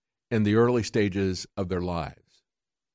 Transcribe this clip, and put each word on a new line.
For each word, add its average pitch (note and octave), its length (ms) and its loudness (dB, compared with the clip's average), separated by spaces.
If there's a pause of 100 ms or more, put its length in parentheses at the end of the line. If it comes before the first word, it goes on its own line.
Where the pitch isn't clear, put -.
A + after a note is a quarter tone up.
(300)
in A2 140 2
the G#2 100 2
early A#2+ 300 4
stages G2 720 -2
of F#2+ 120 -4
their F#2 120 -4
lives, E2+ 640 -8 (500)